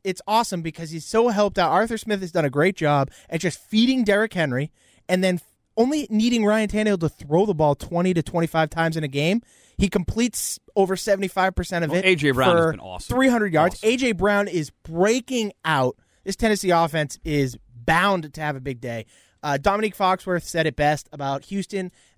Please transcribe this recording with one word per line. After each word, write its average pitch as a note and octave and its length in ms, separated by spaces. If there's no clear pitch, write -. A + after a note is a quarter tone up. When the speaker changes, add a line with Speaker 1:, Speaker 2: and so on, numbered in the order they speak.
Speaker 1:
it's F#3+ 240
awesome G#3 340
because D#3+ 300
he's E3 140
so A#3 240
helped G#3 280
out. E3 140
Arthur A3 260
Smith G#3 240
has E3+ 100
done E3 140
a C#3 40
great D3+ 280
job D3 320
at E3 120
just F3 180
feeding B3 440
Derrick G#3 300
Henry D3 380
and F#3 140
then F3+ 180
only C4+ 340
needing A3 360
Ryan G#3+ 240
Tannehill G#3 320
to D#3 80
throw E3 360
the G#3 100
ball D3 200
twenty F3+ 380
to E3 100
twenty-five E3 460
times E3 280
in D#3 60
a D3 40
game. D#3 340
He G3 120
completes - 680
over F#3+ 200
seventy-five F#3+ 600
percent E3+ 300
of D3 60
Speaker 2:
Well, F3+ 80
Speaker 1:
it F#3+ 60
Speaker 2:
A F#3 100
J C#3+ 160
Brown E3+ 240
has E3 100
Speaker 1:
for D#3+ 60
Speaker 2:
been G#2 80
awesome. F#2 360
Speaker 1:
three C4 140
hundred G#3+ 240
yards. D#3+ 220
Speaker 2:
Awesome. A3 140
Speaker 1:
A B3+ 80
J B3 160
Brown G3+ 340
is D#3+ 240
breaking G#3+ 800
out. C#3 320
This G3 120
Tennessee G3+ 360
offense D#3+ 520
is C#3 340
bound E3+ 480
to D#3+ 80
have D3+ 140
a C3 40
big B2+ 220
day. A#2 240
Uh, C#3+ 120
Dominique G3+ 400
Foxworth F#3 460
said D#3+ 240
it D3 100
best D3 380
about C#3 320
Houston. F#3+ 460